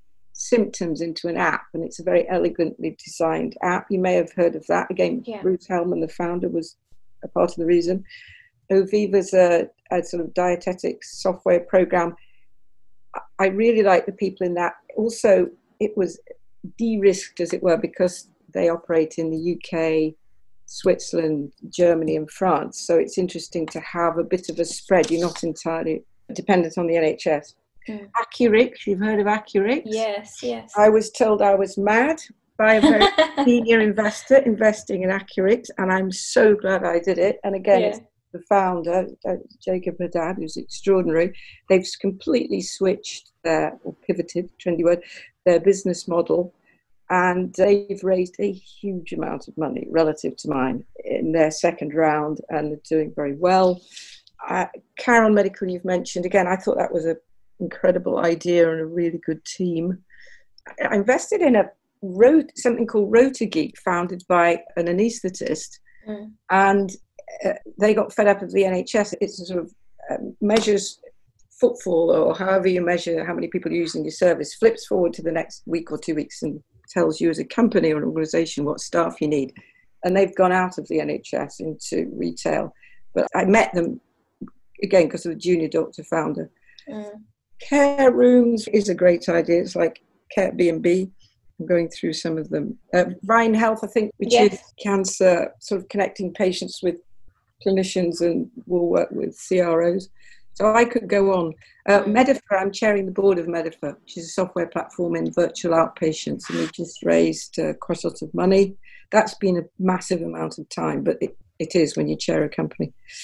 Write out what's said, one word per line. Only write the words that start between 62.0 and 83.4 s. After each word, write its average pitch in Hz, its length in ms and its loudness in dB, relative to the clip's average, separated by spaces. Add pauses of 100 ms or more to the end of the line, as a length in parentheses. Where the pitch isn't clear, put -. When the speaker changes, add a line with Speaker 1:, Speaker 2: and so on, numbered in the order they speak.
Speaker 1:
rot-, 240 560 4
something 233 280 0
called 208 280 0
Rotageek, 226 640 2
founded 180 500 -4
by 170 340 4 (140)
an 170 120 -2
anaesthetist. 185 920 -4 (300)
Speaker 2:
Mm. 214 220 -14 (200)
Speaker 1:
And, 196 400 2 (540)
uh, - 80 0 (260)
they 214 140 4
got - 200 -2
fed 208 140 2
up 196 140 4
of 175 120 -10
the 196 120 2
N 185 80 0
H 180 220 -4
S. 208 240 0
It 196 120 -2
sort 180 280 -8
of, 165 140 -8 (380)
um, - 300 -8
measures 208 580 0 (600)
footfall, 170 520 2
or 160 240 2
however 185 320 0
you 180 140 2
measure 170 440 -2
how 170 80 -6
many 170 140 -6
people 170 240 -6
are 165 40 -2
using 160 280 -4
your 156 80 -6
service, 160 420 0
flips 226 320 2
forward 180 280 0
to - 80 -14
the 160 100 -4
next - 340 -8
week 165 260 -6
or 151 60 -4
two 151 180 -6
weeks - 280 -8
and 151 180 -8 (280)
tells 160 300 0
you 165 100 2
as 156 100 -2
a - 40 -6
company 190 480 2
or 151 60 0
an 147 80 -4
organisation 156 580 -2
what 147 160 -4
staff - 400 -2
you 151 80 0
need. 147 240 -2 (540)
And 185 100 0
they've 190 200 2
gone 185 180 4
out 185 240 0
of - 100 -10
the 156 140 -2
N 147 80 -4
H - 240 -8
S - 260 -6
into 160 560 -6
retail. - 580 -4 (400)
But 180 220 0
I 185 80 0